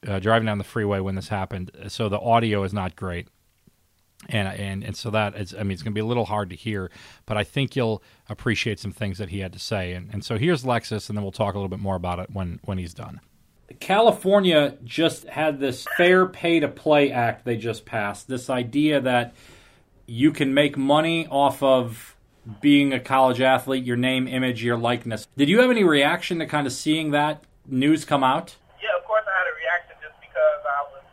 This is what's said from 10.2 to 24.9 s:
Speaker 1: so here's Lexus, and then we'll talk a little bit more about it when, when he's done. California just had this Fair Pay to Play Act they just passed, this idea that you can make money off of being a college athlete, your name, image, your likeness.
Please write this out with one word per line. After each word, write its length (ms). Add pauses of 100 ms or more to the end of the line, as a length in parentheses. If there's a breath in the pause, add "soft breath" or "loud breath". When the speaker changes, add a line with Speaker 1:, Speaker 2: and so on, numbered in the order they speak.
Speaker 1:
so 140
here's 260
Lexus, 460
and 80
then 60
we'll 100
talk 200
a 40
little 100
bit 140
more 160
about 220
it 120
when, 320
when 140
he's 160
done. 260 (640)
California 1040
just 400
had 340
this 260 (120)
Fair 300
Pay 340
to 80
Play 420
Act 320
they 140
just 280
passed, 440
this 200
idea 520
that 340 (720 soft breath)
you 240
can 220
make 240
money 500
off 340
of 540 (460)
being 320
a 80
college 400
athlete, 420
your 140
name, 320
image, 340
your 140
likeness. 580